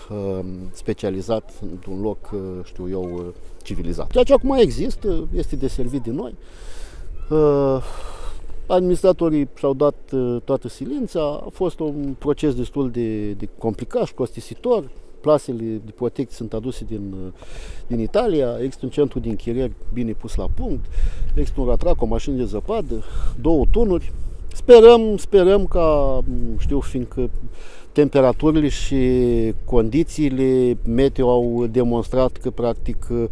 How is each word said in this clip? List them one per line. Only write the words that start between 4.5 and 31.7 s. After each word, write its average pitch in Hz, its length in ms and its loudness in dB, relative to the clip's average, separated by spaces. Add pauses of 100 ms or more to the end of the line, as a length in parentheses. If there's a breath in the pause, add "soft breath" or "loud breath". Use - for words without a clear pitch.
există, 170 840 2
este 160 200 -2
deservit 131 460 -2
de 113 100 -6
noi. 147 240 -8 (920 loud breath)
Uh, 139 540 2 (840 loud breath)
administratorii 175 880 2
și-au 139 180 -2
dat, 143 220 2 (180)
uh, 123 300 -2
toată 127 240 -2
silința, 220 540 -6
a 147 300 -6
fost - 280 -4
un 143 380 -6
proces 143 380 -2
destul 123 360 -4
de, 110 400 -4
de 104 260 -8
complicat 120 480 -4
și - 80 -8
costisitor. 135 760 -4 (320)
Plasele 113 640 -2
de 107 100 -16
protecție 123 400 -6
sunt 113 180 -10
aduse 113 340 -6
din, 101 260 -8 (120)
uh, 92 80 -10 (540 loud breath)
din 117 120 -2
Italia, 139 580 0
există 131 280 -6
un 127 60 -8
centru 143 280 0
de 117 100 -4
închirieri 120 420 -4 (220)
bine 117 180 -2
pus 110 240 -4
la 104 100 -2 (100)
punct, 131 300 -2 (500 loud breath)
există - 260 2
un 123 60 0
ratrac, 151 340 4
o - 40 2
mașină 117 300 0
de 127 100 -2
zăpadă, 135 580 -4 (380 loud breath)
două 151 300 4
tunuri. 202 400 4 (420)
Sperăm, 226 640 10
sperăm 190 480 4
ca, 147 540 4 (380)
știu, 143 220 2
fiindcă 123 500 -2 (640 loud breath)
temperaturile 147 760 4
și 135 360 0 (640)
condițiile 131 1200 2
meteo 127 440 2
au 120 420 2